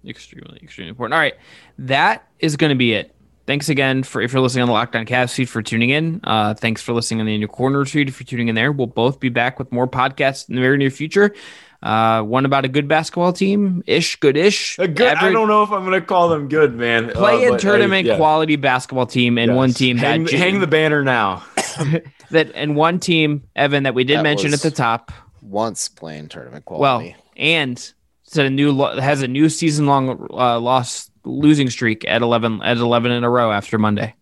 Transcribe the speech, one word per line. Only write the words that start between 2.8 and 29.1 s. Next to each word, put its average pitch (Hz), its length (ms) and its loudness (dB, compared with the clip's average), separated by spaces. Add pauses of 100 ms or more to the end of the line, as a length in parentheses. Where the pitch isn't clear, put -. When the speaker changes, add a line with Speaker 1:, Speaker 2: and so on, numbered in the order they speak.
Speaker 1:
it. 95 220 -6 (320)
Thanks 143 220 -2
again 135 340 0
for, 123 180 -6
if 120 120 -2
you're 131 100 2
listening 127 180 0
on 120 60 2
the 117 60 2
Locked 117 220 -2
On 113 80 -2
Cavs 123 300 -2
feed, 127 160 -2
for 113 140 -6
tuning 117 260 0
in. 160 340 -2
Uh, 107 300 0
thanks 113 300 -4
for 120 100 -4
listening 113 280 -2
on 110 40 -4
the 107 80 -2
In 104 80 -2
Your 107 80 -6
Corner 139 360 -2
feed, 139 280 -2
for - 100 -18
tuning 120 260 -4
in 110 60 -2
there. 123 160 2
We'll 135 140 -2
both 123 340 -2
be 131 100 -2
back 123 280 -2
with 127 140 -10
more 123 160 0
podcasts 135 600 -2
in - 60 -8
the 127 80 -2
very 135 160 4
near 135 140 2
future. 202 420 0 (480)
Uh, 113 400 2
one 120 240 0
about 139 180 2
a 131 60 -4
good 143 180 -2
basketball 160 460 0
team, 190 520 0
ish, - 300 0
good-ish, 160 640 2
Speaker 2:
A 185 80 0
good, 170 180 2
I 247 140 4
Speaker 1:
average 190 140 2
Speaker 2:
don't 220 160 2
know 214 140 4
if 208 80 -2
I'm 196 120 -4
gonna 185 160 0
call 180 300 2
them 147 180 -2
good, 143 280 2
man. 117 340 0
Speaker 1:
play 208 240 2
Speaker 2:
Uh, 233 60 2
Speaker 1:
in 247 100 4
Speaker 2:
but 247 60 4
I, - 20 -2
Speaker 1:
tournament 196 500 2
Speaker 2:
yeah. 214 80 4
Speaker 1:
quality 156 400 2
basketball 127 500 0
team, 120 320 2
and 117 120 2
Speaker 2:
Yes. 123 80 2
Speaker 1:
one 127 160 2
team 127 240 0
Speaker 2:
Hang, 160 260 0
Speaker 1:
that - 80 -2
ju- 139 60 0
Speaker 2:
hang 190 240 2
the 175 60 0
banner 151 360 2
now. 107 400 0 (440)
Speaker 1:
<laughs> - 440 -6
that, 160 240 0
and 147 220 -4
one 165 240 0
team, 151 420 0 (100)
Evan, 143 300 0
that 131 120 -2
we 127 100 2
did 143 140 0
Speaker 3:
That - 40 -2
Speaker 1:
mention 147 280 0
Speaker 3:
was 143 120 -2
Speaker 1:
at 156 80 0
the - 20 -16
top. 117 380 -2 (300)
Speaker 3:
once 107 480 -6
playing 76 400 -16
tournament - 360 -18
Speaker 1:
Well, 131 340 0
Speaker 3:
quality. 90 180 -14 (180)
Speaker 1:
and 143 580 -2 (300)
set 147 220 0
a 139 40 0
new 143 220 2
lo-, 135 300 -2
has 139 200 0